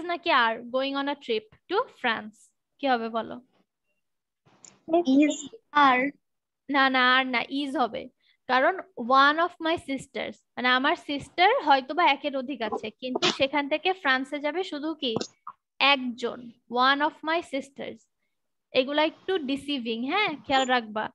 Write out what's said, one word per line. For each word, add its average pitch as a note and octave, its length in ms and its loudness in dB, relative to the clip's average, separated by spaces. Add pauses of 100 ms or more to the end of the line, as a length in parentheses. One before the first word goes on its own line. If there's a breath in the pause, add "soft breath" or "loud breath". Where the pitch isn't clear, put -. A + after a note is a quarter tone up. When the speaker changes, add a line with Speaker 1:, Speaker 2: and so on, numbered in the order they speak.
(100)
Speaker 1:
নাকি F4 200 -4 (140)
are A3+ 120 0 (180)
going C4+ 260 -2
on C#4 140 -4
a - 100 -20
trip A3 220 -4 (220)
to F4+ 80 -2 (240)
France? G#3+ 360 -4 (420)
কি C#4 140 -4
হবে A#3 160 -2 (100)
বলো? A3+ 180 -8 (1900)
Speaker 2:
Is। D4+ 140 2 (500)
Are। B3+ 180 4 (720)
Speaker 1:
না, C4+ 100 4 (100)
না, B3+ 80 4 (140)
আর C4 80 2 (100)
না, A#3 60 2 (200)
is C#4 120 -6 (100)
হবে, A3+ 200 -4 (480)
কারণ C4+ 240 4 (480)
one D4 240 4
of F4 60 -4 (140)
my E4 100 0 (120)
sisters, A3 480 -8 (200)
মানে A#3+ 120 0 (100)
আমার D4 180 0 (120)
sister D#4 420 2 (160)
হয়তো C4+ 320 4
বা F4 60 4 (100)
একের C#4 280 -6
অধিক B3+ 260 -8
আছে, A#3 180 -6 (160)
কিন্তু B3+ 240 -2 (120)
সেখান C#4+ 340 0
থেকে D#4 180 -2 (120)
ফ্রান্সে C4+ 420 -2
যাবে D4 160 -4 (120)
শুধু D4 180 -6 (120)
কি B3 100 -2 (840)
একজন, B3 440 -6 (500)
one C#4 200 2
of - 80 -10 (120)
my E4 120 0 (120)
sisters। C4+ 460 -10 (840)
এগুলা C#4+ 300 2
একটু - 220 -6 (180)
deceiving, C4+ 480 -4 (120)
হ্যাঁ, G4 200 0 (160)
খেয়াল C4 180 2 (100)
রাখবা। G#3+ 300 -4 (100)